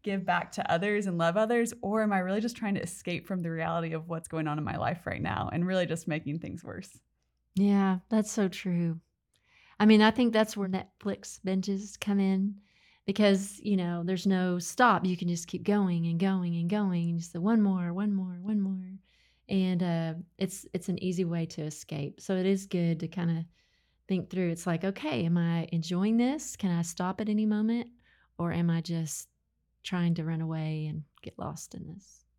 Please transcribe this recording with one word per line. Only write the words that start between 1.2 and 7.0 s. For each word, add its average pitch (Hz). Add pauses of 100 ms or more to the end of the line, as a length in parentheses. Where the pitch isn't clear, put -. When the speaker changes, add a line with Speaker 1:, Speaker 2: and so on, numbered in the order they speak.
Speaker 1:
others? 233
Or 214
am 208
I 190
really 190
just 233
trying 202
to -
escape -
from 185
the 165
reality 165
of 160
what's 165
going 160
on 151
in 156
my -
life -
right -
now -
and 170
really 185
just 165
making 156
things -
worse?" - (540)